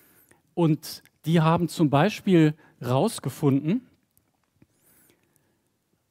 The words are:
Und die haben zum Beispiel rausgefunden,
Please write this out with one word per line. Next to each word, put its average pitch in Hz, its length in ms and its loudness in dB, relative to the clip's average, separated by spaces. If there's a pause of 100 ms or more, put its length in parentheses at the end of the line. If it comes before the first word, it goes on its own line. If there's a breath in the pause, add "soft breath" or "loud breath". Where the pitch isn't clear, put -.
(560 soft breath)
Und 156 480 -2 (220)
die 165 160 2
haben 165 260 0
zum 156 220 0
Beispiel 160 640 2 (300 soft breath)
rausgefunden, 147 1040 -2 (2250)